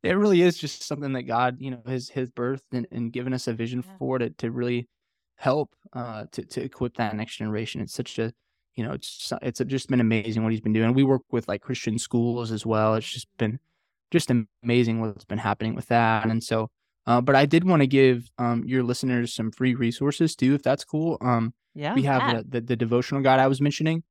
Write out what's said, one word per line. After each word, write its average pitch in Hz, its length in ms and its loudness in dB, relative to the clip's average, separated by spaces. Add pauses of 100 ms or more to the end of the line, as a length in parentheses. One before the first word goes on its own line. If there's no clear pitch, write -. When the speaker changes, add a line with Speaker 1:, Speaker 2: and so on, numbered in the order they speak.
Speaker 1:
it 180 140 0
really 202 240 4
is 175 160 4
just - 260 -10
something 143 300 -6
that 123 100 -6
God, 123 380 0
you 131 100 -8
know, 120 140 -12
his, 127 240 -6
his 127 220 -4
birth 127 320 -6 (100)
and, 123 180 -4
and 117 220 -6
given 123 200 -4
us 127 140 -4
a 117 60 -4
vision 120 340 -6
Speaker 2:
Yeah. - 100 -20
Speaker 1:
for 131 200 -4
to, 117 140 -2
to 117 200 -6
really 120 380 -4 (480)
help, 139 380 -2 (180)
uh, 117 380 -10
to, - 140 -10
to - 180 -8
equip 127 340 -6
that 107 180 -2
next 110 220 -8
generation. 107 440 -6
It's - 120 -10
such - 240 -8
a, 113 140 -2 (440)
you 120 80 -6
know, 135 100 -6
it's, - 380 -12 (120)
it's 131 240 -6
just 131 220 -6
been 127 120 2
amazing 110 420 0
what 110 100 0
he's 107 80 -4
been 107 120 0
doing. 113 200 4
We 135 100 4
work 135 180 4 (100)
with, 117 160 -4
like, 101 140 -4
Christian 117 380 -4
schools 120 520 -2
as 107 140 -6
well. 110 300 2
It's 110 160 -4
just - 160 -12 (100)
been 117 220 -2 (520)
just 165 200 0 (320)
amazing 117 380 2
what's 104 240 -6
been 104 140 -6
happening 110 360 -2
with - 120 -10
that. 113 400 4
And 113 140 0
so, 110 280 -2 (380)
uh, 120 120 4
but 135 160 4
I 143 120 8
did 170 200 4
wanna 151 200 6
give, 131 500 4
um, 120 260 -2
your 127 200 0
listeners 123 500 -2
some 110 180 -4
free 127 220 0
resources 135 640 0
too, 131 180 2
if 143 80 0
that's 135 240 0
cool. 156 340 -2
Um, 120 340 0 (200)
Speaker 3:
Yeah. 147 220 -6
Speaker 1:
we 135 80 2
have 135 180 2
Speaker 2:
Yeah. 123 160 0
Speaker 1:
the, 107 60 -6
the, 120 180 -4
the 120 140 -2
devotional 120 480 0
guide 131 160 6
I 131 80 6
was 135 120 2
mentioning. 156 520 0